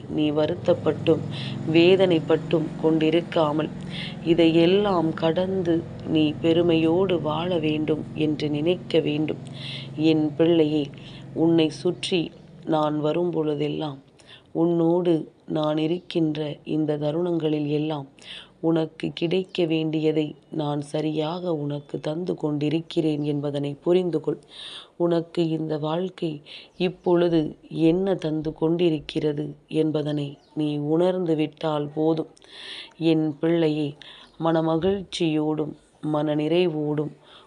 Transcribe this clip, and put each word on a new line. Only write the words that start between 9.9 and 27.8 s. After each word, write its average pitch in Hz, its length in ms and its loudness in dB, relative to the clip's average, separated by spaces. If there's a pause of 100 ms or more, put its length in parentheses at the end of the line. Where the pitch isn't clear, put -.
என் 156 220 4 (100)
பிள்ளையே, 156 480 4 (500)
உன்னை 165 360 4
சுற்றி 170 520 -2 (440)
நான் 151 360 0
வரும் 165 300 0
பொழுதெல்லாம், 151 680 -4 (520)
உன்னோடு 170 640 2 (340)
நான் 156 300 0
இருக்கின்ற 156 640 -2 (260)
இந்த 151 320 0
தருணங்களில் 151 720 0
எல்லாம் 151 380 -2 (540)
உனக்கு 160 520 0
கிடைக்க 180 520 0
வேண்டியதை 156 600 2 (260)
நான் 147 300 -2
சரியாக 156 720 -2
உனக்கு 147 440 -6
தந்து 160 360 -4
கொண்டிருக்கிறேன் 151 880 -2
என்பதனை 143 500 -2
புரிந்து 170 480 0
கொள். 147 180 -4 (580)
உனக்கு 170 520 0
இந்த 156 280 -2
வாழ்க்கை 165 540 -4 (460)
இப்பொழுது 175 640 2 (420)